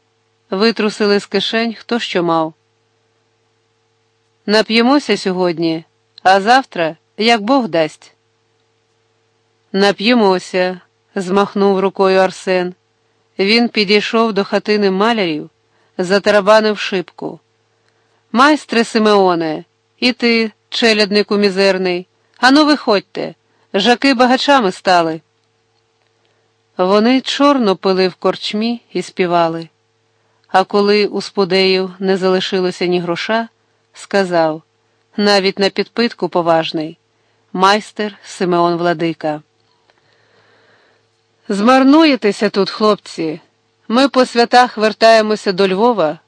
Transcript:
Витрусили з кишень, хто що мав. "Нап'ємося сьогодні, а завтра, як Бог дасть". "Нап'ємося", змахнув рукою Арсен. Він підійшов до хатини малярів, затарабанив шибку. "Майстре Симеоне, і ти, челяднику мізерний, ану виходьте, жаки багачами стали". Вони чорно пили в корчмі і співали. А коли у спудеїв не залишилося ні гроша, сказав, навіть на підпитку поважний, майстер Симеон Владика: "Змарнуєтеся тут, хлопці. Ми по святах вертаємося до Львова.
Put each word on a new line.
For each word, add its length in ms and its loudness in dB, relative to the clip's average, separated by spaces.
Витрусили 680 0
з 60 -16
кишень, 480 -4
хто 240 -6
що 240 -4
мав. 320 -2
"Нап'ємося 720 2
сьогодні, 680 -4
а 180 4
завтра, 560 0
як 260 0
Бог 260 0
дасть". 460 -4
"Нап'ємося", 1080 0
змахнув 680 0
рукою 380 0
Арсен. 560 -2
Він 300 2
підійшов 640 0
до 120 -2
хатини 460 -2
малярів, 600 -2
затарабанив 800 2
шибку. 600 -8
"Майстре 520 2
Симеоне, 800 0
і 140 0
ти, 400 -2
челяднику 680 0
мізерний, 680 0
ану 260 4
виходьте, 680 -2
жаки 400 2
багачами 580 2
стали". 480 0
Вони 440 2
чорно 560 0
пили 320 0
в 60 -10
корчмі 640 -4
і 100 -6
співали. 680 -4
А 160 2
коли 420 0
у 140 -6
спудеїв 760 -2
не 180 -2
залишилося 720 -2
ні 140 0
гроша, 480 -6
сказав, 680 -2
навіть 420 0
на 120 0
підпитку 580 -4
поважний, 680 -2
майстер 720 -2
Симеон 540 -2
Владика: 680 -4
"Змарнуєтеся 1040 2
тут, 200 -2
хлопці. 680 -4
Ми 200 2
по 180 0
святах 500 2
вертаємося 760 2
до 160 0
Львова. 580 0